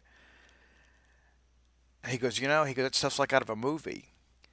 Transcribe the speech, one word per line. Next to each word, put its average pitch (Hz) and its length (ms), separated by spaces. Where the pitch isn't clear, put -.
He 127 100
goes, 113 220
"You 135 80
know," 151 160
he 135 100
goes, 131 120
"that 135 100
stuff's - 240
like 139 140
out 131 80
of 113 80
a 110 60
movie." 117 540